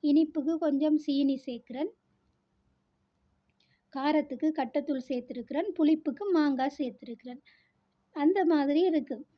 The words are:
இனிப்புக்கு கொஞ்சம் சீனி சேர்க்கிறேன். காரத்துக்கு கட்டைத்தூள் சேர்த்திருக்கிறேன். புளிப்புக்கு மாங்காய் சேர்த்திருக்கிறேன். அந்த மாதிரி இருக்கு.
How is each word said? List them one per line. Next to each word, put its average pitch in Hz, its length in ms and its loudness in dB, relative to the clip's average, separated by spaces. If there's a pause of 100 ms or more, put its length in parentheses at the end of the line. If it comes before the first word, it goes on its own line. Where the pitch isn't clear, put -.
இனிப்புக்கு 311 540 2
கொஞ்சம் 302 400 0
சீனி 277 400 0
சேர்க்கிறேன். 254 520 -8 (2000)
காரத்துக்கு 294 580 -2
கட்டைத்தூள் 285 560 -4
சேர்த்திருக்கிறேன். 254 680 -6
புளிப்புக்கு 311 580 0
மாங்காய் 285 440 0
சேர்த்திருக்கிறேன். 247 680 -10 (760)
அந்த 320 300 4
மாதிரி 294 380 4
இருக்கு. 311 340 0 (200)